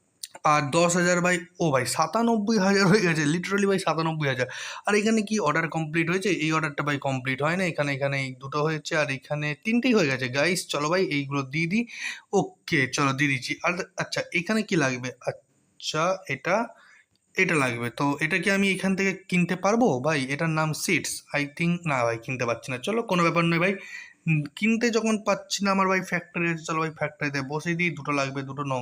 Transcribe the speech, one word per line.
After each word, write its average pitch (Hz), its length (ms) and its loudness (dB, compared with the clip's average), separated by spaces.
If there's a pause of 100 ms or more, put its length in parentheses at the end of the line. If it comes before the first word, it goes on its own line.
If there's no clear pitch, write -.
(440)
আর 147 280 2
দশ 170 240 4
হাজার 175 260 4
ভাই, 180 180 2 (200)
ও 165 120 2
ভাই 127 140 2
সাতানব্বই 220 720 2
হাজার 196 300 4
হয়ে 190 140 6
গেছে, 160 240 2
literally 185 420 0
ভাই 190 120 2
সাতানব্বই 160 480 -2
হাজার। 127 200 0 (380)
আর 202 100 2
এখানে 214 260 4
কি 208 180 -2
অর্ডার 156 300 0
কমপ্লিট 160 400 -2
হয়েছে? 190 200 0
এই 156 220 0
অর্ডারটা 151 320 -2
ভাই 143 140 0
কমপ্লিট 131 440 -2
হয় 160 160 0
না। 190 60 0
এখানে, 147 300 0
এখানে 139 300 -2
এই 131 160 -6
দুটো 147 240 -2
হয়েছে, 156 340 -2
আর 143 140 0
এখানে 147 520 -4
তিনটেই 240 300 2
হয়ে 190 140 4
গেছে 131 200 0
গাইস। 151 400 0
চলো 151 220 0
ভাই 185 160 2
এইগুলো 143 380 -2
দিয়ে 156 240 -2
দিই। 190 200 0 (460)
ওকে, 165 540 0
চলো 135 260 0
দিয়ে 139 180 2
দিচ্ছি। 139 320 -2
আর 170 100 0 (240)
আচ্ছা, - 240 -4 (120)
এখানে 214 300 0
কি 202 120 -2
লাগবে? 127 360 0 (160)
আচ্ছা, - 920 -4 (120)
এটা, 185 380 -2 (680)
এটা 175 180 2
লাগবে। 120 340 0
তো 143 320 -2
এটা 160 160 0
কি 180 140 0
আমি 196 200 2
এখান 190 240 0
থেকে 190 340 -2
কিনতে 180 260 2
পারবো 190 440 2
ভাই? 147 240 0
এটার 143 260 -2
নাম 156 220 0
seats, 147 400 -2 (280)
I 143 40 0 (140)
think। 170 300 0
না 131 160 0
ভাই, 117 200 0
কিনতে 127 220 -4
পারছি 117 260 -4
না। 127 60 -6
চলো, 214 260 -4
কোনো 180 200 0
ব্যাপার 170 220 2
নয় 170 140 2
ভাই, 190 140 2 (540)
উম, 151 160 2 (120)
কিনতে 226 340 0
যখন 220 340 0
পাচ্ছি 196 420 -2
না 196 60 2
আমার 190 160 4
ভাই 185 140 2
ফ্যাক্টরি 175 480 -4
আছে, 160 140 -4
চলো 160 160 -2
ভাই 160 100 -2
ফ্যাক্টরিতে 147 520 -4
বসিয়ে 151 340 -4
দিই। 175 140 0
দুটো 147 220 -6
লাগবে, 139 300 -2
দুটো 135 220 -8
ন 139 180 -4